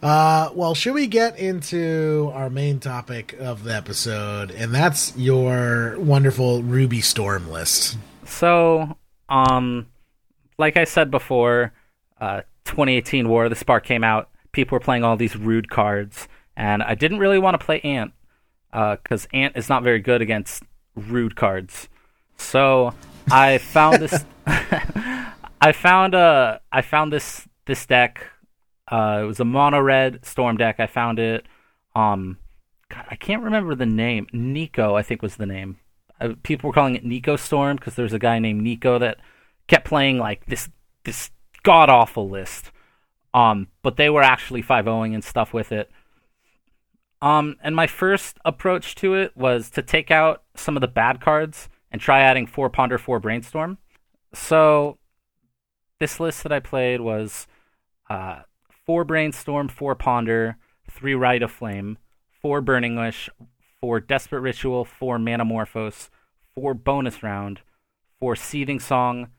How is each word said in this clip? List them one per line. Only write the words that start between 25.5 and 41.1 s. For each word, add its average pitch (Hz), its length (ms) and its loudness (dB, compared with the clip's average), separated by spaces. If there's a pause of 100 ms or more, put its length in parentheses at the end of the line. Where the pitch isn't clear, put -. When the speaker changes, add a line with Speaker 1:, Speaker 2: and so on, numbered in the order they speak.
Speaker 2:
found, 185 420 4
uh, 143 440 6 (140)
I 131 80 2
found 151 320 0
this, - 340 -6 (200)
this - 180 -4
deck. 123 420 2 (640)
Uh, 107 320 0
it 107 40 -4
was 104 120 -6
a 127 60 0
mono 143 360 2
red 131 440 2
Storm 120 320 -2
deck. 113 240 0
I 110 80 0
found 117 320 -2
it. 113 260 -4 (480)
Um, 98 440 0 (500)
God, - 200 -18
I - 60 -14
can't 214 300 -6
remember 208 320 -2
the 127 100 -2
name. 113 460 -2
Nico, 123 640 -2
I 104 60 0
think, 113 200 -6
was 107 140 -8
the 107 100 -8
name. 95 300 -10 (440)
Uh, 117 100 -4 (120)
people 151 260 -4
were 131 60 -6
calling 135 220 4
it - 80 -10
Nico 123 320 -2
Storm 139 420 -2
'cause - 160 -12
there 123 80 -4
was 110 120 -2
a 110 40 -2
guy 117 220 2
named 107 220 -2
Nico 120 360 0
that 117 200 -2 (500)
kept 156 180 4
playing, 139 320 0
like, 107 280 -8
this, - 220 -8 (360)
this - 260 -12 (320)